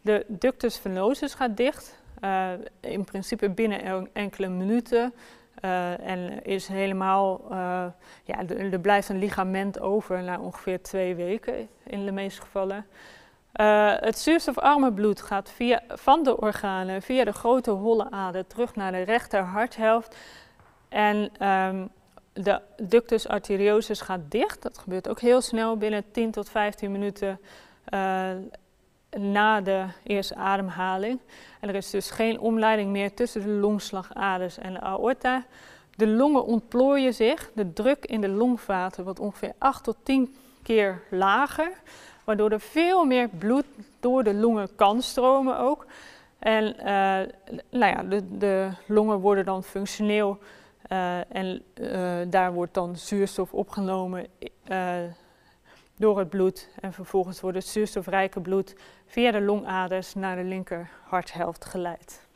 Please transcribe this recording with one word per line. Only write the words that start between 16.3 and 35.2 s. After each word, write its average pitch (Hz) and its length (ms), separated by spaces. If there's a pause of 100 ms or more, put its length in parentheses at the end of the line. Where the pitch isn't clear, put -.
organen 190 640
via 254 220
de 208 80
grote 240 380
holle 208 400
ader 185 360
terug 240 280
naar 190 180
de 185 100
rechterharthelft. 220 1120 (720)
En, 208 500
ehm, 190 480 (460)
de 202 280 (160)
ductus 226 520
arteriosus 208 720
gaat 185 280
dicht. 262 340
Dat - 160
gebeurt 185 300
ook 233 120
heel 247 200
snel, 226 360
binnen 208 340
tien 226 200
tot 208 200
vijftien 208 420
minuten, 196 480 (440)
eh, 190 460 (800)
na 208 500
de 190 240 (180)
eerste 196 320
ademhaling. 190 840 (400)
En 208 80
er 196 60
is 196 160
dus 196 200
geen 226 300
omleiding 220 500
meer 202 240
tussen 233 280
de 202 60
longslagaders 196 1120
en 185 140
de 180 80
aorta. 247 640 (520)